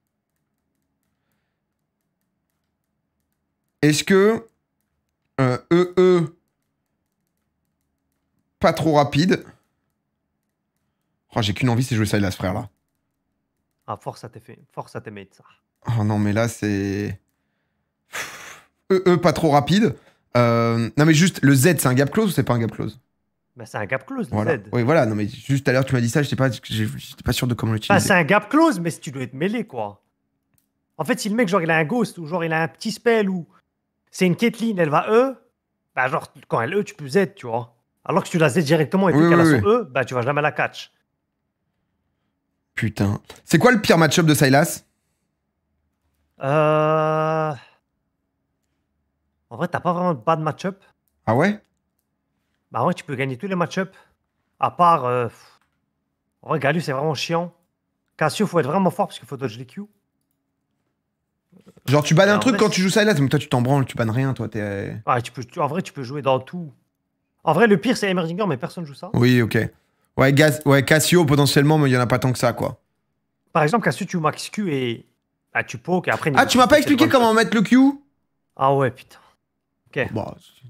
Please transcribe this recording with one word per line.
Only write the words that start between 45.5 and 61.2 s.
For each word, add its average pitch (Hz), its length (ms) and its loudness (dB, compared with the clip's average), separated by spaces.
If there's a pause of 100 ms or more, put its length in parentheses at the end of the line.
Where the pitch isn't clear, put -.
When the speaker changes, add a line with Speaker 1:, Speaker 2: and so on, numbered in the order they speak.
Speaker 2:
Euh, 156 1120 0 (1900)
en 117 80 -18
vrai, 160 120 -6
t'as - 120 -6
pas 175 140 -2
vraiment 180 180 -2
de 131 100 -6
bad 160 180 0
match-up. 156 420 -6 (440)
Speaker 1:
Ah 110 80 0
ouais ? 196 240 2 (1120)
Speaker 2:
Bah 117 140 -2
ouais, 175 100 0
tu - 100 -12
peux 147 100 -10
gagner 131 240 -6
tous 196 80 -10
les 190 80 -4
match-up. 180 400 -4 (640)
À 127 100 0
part, 165 360 2
euh... 123 220 0 (1120)
En - 80 -18
vrai, 151 80 -2
Galus, 147 240 0
c'est 147 100 -6
vraiment 143 220 -4
chiant. 165 400 -6 (640)
Cassio, 160 280 0
faut 170 140 0
être 131 60 -2
vraiment 180 240 0
fort 190 180 -4
parce - 100 -18
qu'il - 100 -20
faut 143 100 -12
dodge 117 180 -8
les 127 100 -16
Q. 196 160 -16 (2000)